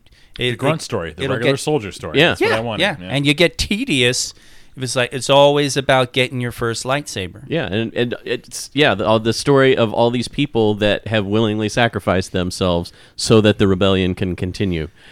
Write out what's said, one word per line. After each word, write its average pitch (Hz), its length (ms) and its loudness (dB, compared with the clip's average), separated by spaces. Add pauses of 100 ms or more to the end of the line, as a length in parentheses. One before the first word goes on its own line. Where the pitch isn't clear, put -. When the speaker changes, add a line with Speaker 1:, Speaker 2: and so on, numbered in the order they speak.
(380)
Speaker 1:
it, 123 140 0
Speaker 2:
The 117 40 -4
grunt 151 260 0
Speaker 1:
it, - 20 -12
Speaker 2:
story, 85 280 -6
the 76 120 -8
Speaker 1:
it'll 135 120 -2
Speaker 2:
regular 123 180 0
Speaker 1:
get 131 60 -6
Speaker 2:
soldier 123 320 -2
story. 95 260 -4
Speaker 3:
Yeah. 165 120 6
Speaker 2:
That's - 100 -4
what 427 100 2
Speaker 1:
Yeah, - 60 0
Speaker 2:
I 113 40 -4
wanted. 117 220 -4
Speaker 1:
yeah. 190 180 -2
Speaker 2:
Yeah. 90 80 -12
Speaker 1:
And 139 180 -2
you 147 80 4
get 165 240 2
tedious 131 760 -2 (420)
if 127 60 -10
it's 123 140 -8
like, 123 160 -2
it's 135 180 -6
always 143 460 4
about 131 360 2
getting 127 280 -2
your 120 120 -4
first 117 320 -6
lightsaber. 123 640 -6
Speaker 3:
Yeah, 143 180 -4
and, 107 280 -4
and 120 200 -2 (100)
it's, - 500 -8
yeah, 135 200 4
the, 98 120 -2
all 110 120 4
the 113 140 0
story 135 440 4
of 113 160 0
all 117 180 2
these 120 180 -4
people 113 480 0
that 104 320 0
have 110 180 0
willingly 107 420 0
sacrificed 104 640 0
themselves 90 640 -2 (240)
so 113 240 6
that 104 180 4
the 104 80 4
rebellion 95 480 2
can 90 220 -4
continue 90 520 -4 (240)